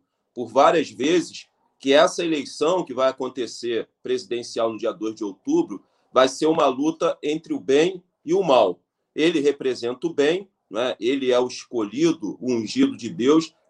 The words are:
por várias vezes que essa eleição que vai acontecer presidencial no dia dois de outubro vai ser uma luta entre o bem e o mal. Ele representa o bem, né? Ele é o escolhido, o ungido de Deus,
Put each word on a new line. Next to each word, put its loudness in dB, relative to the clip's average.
por -10
várias 4
vezes -4
que -2
essa 4
eleição -2
que -12
vai 2
acontecer -6
presidencial -4
no -10
dia -4
dois -6
de -8
outubro -4
vai 4
ser -4
uma 2
luta -2
entre -6
o -4
bem 0
e -2
o 2
mal. 4
Ele 0
representa -2
o -4
bem, 0
né? -4
Ele 0
é 4
o 0
escolhido, -4
o -2
ungido 0
de -10
Deus, 2